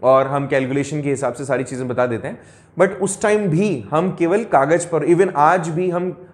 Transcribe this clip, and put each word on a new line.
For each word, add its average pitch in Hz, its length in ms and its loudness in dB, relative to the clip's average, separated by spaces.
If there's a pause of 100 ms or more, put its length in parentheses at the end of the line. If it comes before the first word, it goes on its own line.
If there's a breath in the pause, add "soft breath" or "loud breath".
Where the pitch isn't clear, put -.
और 131 240 4
हम 139 200 -2
कैलकुलेशन 139 560 -2
के 143 80 -2
हिसाब 123 220 -2
से 143 120 -10
सारी 127 200 -2
चीज़ें 127 240 -8
बता 123 180 0
देते 120 220 -6
हैं, 220 120 -12 (380 loud breath)
but 185 120 4
उस 196 320 -4
टाइम 208 260 2
भी 156 420 0
हम 170 280 0
केवल 185 260 2
कागज़ 160 420 2
पर, 151 200 -2
even 175 300 4
आज 160 320 4
भी 175 220 -2
हम 175 440 -6